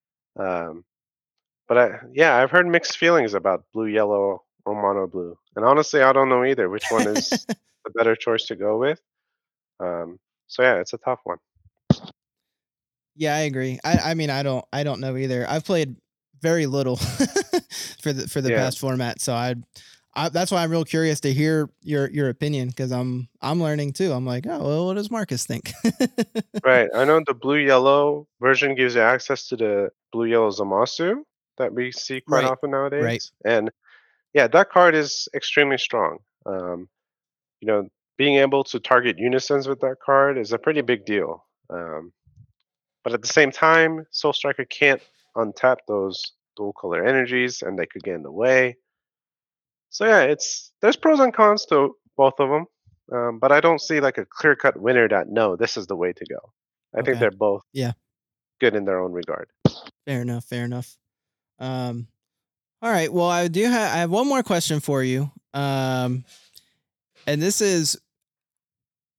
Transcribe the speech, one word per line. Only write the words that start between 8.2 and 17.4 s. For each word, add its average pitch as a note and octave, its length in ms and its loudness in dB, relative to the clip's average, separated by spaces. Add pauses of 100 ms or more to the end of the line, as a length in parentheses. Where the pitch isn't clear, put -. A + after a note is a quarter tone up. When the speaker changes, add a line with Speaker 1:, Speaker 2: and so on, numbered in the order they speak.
Speaker 1:
to A2 100 -8
go G#2 220 -2
with. C#3 220 -2 (760)
Um, F2 400 -8 (280)
so - 160 -2
yeah, B2 140 6
it's F2+ 180 -6
a - 40 -12
tough B2+ 260 -6
one. F2 140 -8 (1800)
Speaker 2:
Yeah, D3+ 200 -2
I D#3 40 -2
agree. C3 440 -4
I, D#3+ 260 2
I E3 40 -2
mean, D#3 160 -2
I C#3 120 -4
don't, C#3 300 -4
I C#3 120 -4
don't C#3 160 -4
know C3 160 -6
either. B2+ 320 -4
I've D#3 160 -4
played D#3 320 -2 (440)
very E3 260 0
little C3 300 -2
<laughs> - 0 -
for - 1160 -4